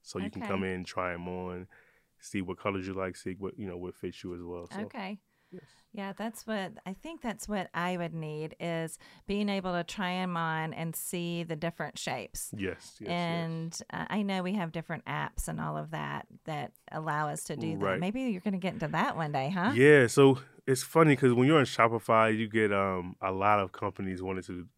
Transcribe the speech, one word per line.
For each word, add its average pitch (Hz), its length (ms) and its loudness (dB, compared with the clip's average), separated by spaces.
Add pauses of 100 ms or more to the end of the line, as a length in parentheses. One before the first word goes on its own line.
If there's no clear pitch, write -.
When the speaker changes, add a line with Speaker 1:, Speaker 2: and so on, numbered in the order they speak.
Speaker 1:
So - 180 -10
you 98 100 -4
can 98 140 -10
Speaker 2:
Okay. 101 80 -6
Speaker 1:
come 95 120 -2
in, 92 200 -4
try 90 300 -4
'em 87 160 -8
on, 90 380 -8 (520)
see - 220 -6
what 90 180 -6
colors 98 280 -4
you 98 60 -6
like, 92 220 -4
see 92 220 -8
what, 98 200 -8
you 104 100 -8
know, 90 100 -8
what 90 180 -10
fits - 280 -10
you 90 120 -10
as 87 60 -12
well. 87 260 -10
So, 196 140 -10
Speaker 2:
Okay. 208 380 -10 (320)
Speaker 1:
yes. 180 100 -16 (340)
Speaker 2:
Yeah, 196 180 -8
that's 226 340 -10
what, 208 240 -4 (160)
I 190 60 -8
think 320 280 -14
that's - 260 -6
what 202 280 -4
I 180 220 -2
would 165 180 -4
need, 156 440 -6
is 165 380 -4 (300)
being 208 200 0
able 185 260 -2
to 175 100 0
try 180 300 -4
'em 185 220 -2
on 160 380 -2
and 165 220 -6
see 170 480 -4
the 160 120 -4
different 165 440 -6
shapes. - 580 -6
Speaker 1:
Yes, 92 420 -6
yes, - 20 -14
yes. - 80 -8
Speaker 2:
And, 170 680 -2 (120)
uh, - 180 -6
I 208 140 0
know 190 180 0
we 180 120 -2
have 170 180 -2
different 160 340 -6
apps 143 420 -4
and 156 140 -4
all 156 160 -4
of 151 140 -8
that 147 340 -6 (200)
that 151 280 -6 (180)
allow 151 380 -2
us 156 160 -6
to 156 100 -6
do 160 220 -4
that. 196 80 -2
Speaker 1:
Right. 190 140 2
Speaker 2:
Maybe 214 240 -2
you're 208 180 -2
gonna 196 160 -2
get 180 160 -4
into 156 140 -4
that 165 280 0
one 156 160 -4
day, 135 200 0
huh? 190 240 0
Speaker 1:
Yeah, 135 320 10
so 139 320 8 (260)
it's 131 180 2
funny 160 320 6
'cause 127 180 6
when 123 140 6
you're 156 120 8
on 127 60 6
Shopify, 113 720 6
you 110 140 -2
get, 107 240 4
um, 95 480 0
a 95 100 -2
lot 101 280 4
of 95 120 0
companies 95 520 -4
wanting 92 200 -4
to 90 240 -10 (100)